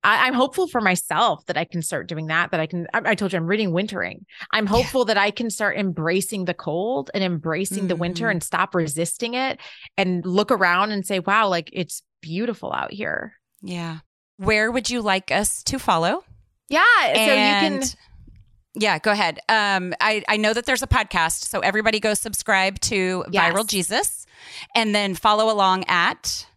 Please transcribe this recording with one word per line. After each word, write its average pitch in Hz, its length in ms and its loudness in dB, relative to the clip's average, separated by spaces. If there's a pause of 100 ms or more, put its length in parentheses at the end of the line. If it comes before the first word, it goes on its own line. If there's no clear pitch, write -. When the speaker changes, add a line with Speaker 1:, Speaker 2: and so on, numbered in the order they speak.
Speaker 1:
I, 220 240 4
I'm 254 80 0
hopeful 277 320 0
for 254 140 -2
myself 185 640 0
that 180 100 -4
I 165 80 -2
can 170 180 -6
start - 260 -6
doing 156 200 -8
that, 165 220 0
that 165 100 0
I 160 60 -2
can, 170 260 -6
I, 139 180 0
I 214 40 4
told 190 180 -2
you, 190 60 -2
I'm 165 80 -2
reading 202 260 0
Wintering. 180 540 -4 (260)
I'm 220 120 2
Speaker 2:
Yeah. 196 60 -2
Speaker 1:
hopeful 247 360 2
that 208 120 2
I 202 120 4
can 226 200 -6
start 208 260 -2
embracing 185 720 -2
the 175 80 -2
cold 220 600 -4
and 190 80 -2
embracing 180 680 -2
the 180 80 0
winter 175 280 -4
Speaker 2:
Mm-hmm. 220 80 0
Speaker 1:
and 170 100 -2
stop 196 320 -2
resisting 170 600 -2
it 262 260 -4 (360)
and 180 300 0
look 202 240 2
around 190 420 4
and 196 140 -4
say, 190 140 -2
"Wow, 202 280 2
like, 170 240 -2
it's - 300 -8 (200)
beautiful 190 500 -6
out 65 200 -4
here." 202 420 -6 (280)
Speaker 2:
Yeah. 170 360 -8 (380)
Where 214 360 2
would 240 180 -2
you 247 100 -2
like 190 300 0
us 202 340 0
to 262 140 -4
follow? 190 460 0 (440)
Speaker 1:
Yeah. 311 140 4 (220)
So 233 60 2
you - 40 0 (120)
can 208 480 4
Speaker 2:
And - 220 -4 (800)
yeah, 202 220 2
go 214 140 2
ahead. 180 260 0 (100)
Um, 196 520 2
I, 214 280 2
I 214 80 2
know 214 160 2
that 233 140 -2
there's 262 160 0
a 262 60 -6
podcast, 185 560 0
so - 160 -4
everybody 214 400 2
go 214 140 2
subscribe 196 680 0
to 185 500 0
Speaker 1:
Yes. 170 240 2
Speaker 2:
Viral 208 120 0
Jesus, 214 600 -2 (480)
and 220 200 2
then 202 200 0
follow 214 380 2
along 190 360 2
at - 580 -2 (100)